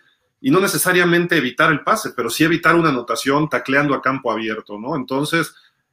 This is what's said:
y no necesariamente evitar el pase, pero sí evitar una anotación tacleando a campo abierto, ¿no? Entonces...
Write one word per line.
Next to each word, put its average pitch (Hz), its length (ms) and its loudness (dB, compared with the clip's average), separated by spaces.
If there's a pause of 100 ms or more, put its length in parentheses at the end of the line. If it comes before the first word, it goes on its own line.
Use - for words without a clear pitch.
(400)
y 131 100 -2
no 180 120 4
necesariamente 175 760 2
evitar 156 340 0
el 143 100 0
pase, 196 340 -2
pero 117 140 -4
sí - 160 0
evitar 165 300 2
una 165 140 4
anotación 135 600 0
tacleando 139 440 0
a 131 80 -2
campo 131 300 -2
abierto, 107 480 -6
¿no? 131 160 -8
Entonces... 147 580 -4 (400)